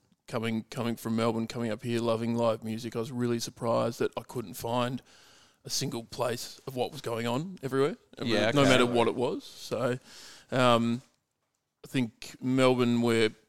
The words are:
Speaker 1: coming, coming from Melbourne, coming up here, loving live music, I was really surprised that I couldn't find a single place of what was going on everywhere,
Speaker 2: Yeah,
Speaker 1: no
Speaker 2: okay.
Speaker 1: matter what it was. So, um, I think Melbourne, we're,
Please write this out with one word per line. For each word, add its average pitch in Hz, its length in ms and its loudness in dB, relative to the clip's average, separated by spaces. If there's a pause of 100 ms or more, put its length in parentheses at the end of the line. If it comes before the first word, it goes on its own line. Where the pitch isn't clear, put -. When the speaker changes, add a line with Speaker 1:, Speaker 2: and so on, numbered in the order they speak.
(280)
Speaker 1:
coming, 113 420 -4
coming 117 280 -4
from 113 180 -4
Melbourne, 113 320 0
coming 117 240 -4
up 107 120 -6
here, 117 180 0
loving 117 340 0
live 113 280 0
music, 113 320 -8
I 120 40 -2
was 113 120 -6
really 120 280 0
surprised 117 600 -2
that 113 180 0
I - 100 -6
couldn't - 280 -10
find 123 460 -4 (640)
a 143 60 -14
single 117 340 -4
place 120 640 -6
of 131 80 -12
what 120 160 -2
was 147 100 -14
going 117 260 -4
on 120 360 -2
everywhere, 135 320 0 (260)
Speaker 2:
Yeah, 110 300 2
Speaker 1:
no 139 100 4
Speaker 2:
okay. 135 100 6
Speaker 1:
matter 127 140 8
what 120 220 4
it - 80 0
was. 143 300 -2
So, 123 520 -4 (540)
um, 120 500 4 (840)
I - 40 -20
think - 540 -4
Melbourne, 127 600 4
we're, 113 280 4 (200)